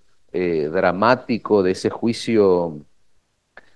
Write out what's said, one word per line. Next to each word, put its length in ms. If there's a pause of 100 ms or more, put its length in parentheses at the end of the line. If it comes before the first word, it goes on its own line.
(320)
eh, 400
dramático, 920
de 80
ese 180
juicio 880 (960)